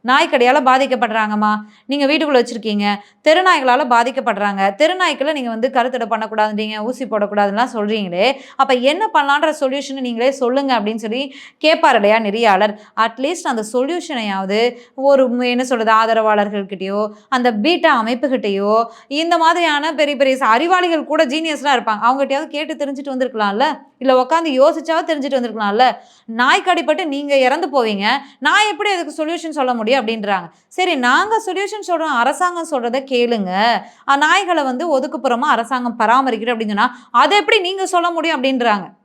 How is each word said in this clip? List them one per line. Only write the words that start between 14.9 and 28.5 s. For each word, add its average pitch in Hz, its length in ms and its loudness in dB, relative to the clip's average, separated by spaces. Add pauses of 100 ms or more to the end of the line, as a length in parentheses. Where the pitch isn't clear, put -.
ஒரு, 262 440 2
என்ன 247 260 0
சொல்றது, 226 280 0
ஆதரவாளர்கள்கிட்டயோ 208 1160 0 (200)
அந்த 247 240 0
பீட்டா 285 500 2
அமைப்புகிட்டயோ 226 840 -2 (220)
இந்த 330 300 0
மாதிரியான 330 560 2
பெரிய 285 220 0
பெரிய 269 200 2
ச-, 262 80 -4
அறிவாளிகள் 330 600 2
கூட 311 200 2
ஜீனியஸ்லாம் 294 520 -2
இருப்பாங்க, 220 260 -2
அவங்ககிட்டயாவது 269 440 0
கேட்டு 294 280 -6
தெரிஞ்சுட்டு 277 340 -6
வந்திருக்கலாம்ல, 226 560 -2 (340)
இல்ல 254 220 4
உட்காந்து 320 260 0
யோசிச்சாவது 320 640 2
தெரிஞ்சுட்டு 277 300 -2
வந்திருக்கலாம்ல. 220 520 0 (340)
நாய் 254 400 2
கடிப்பட்டு 349 380 0
நீங்க 285 320 -2
இறந்து 277 360 2
போவீங்க, 214 340 0 (320)
நான் 392 320 2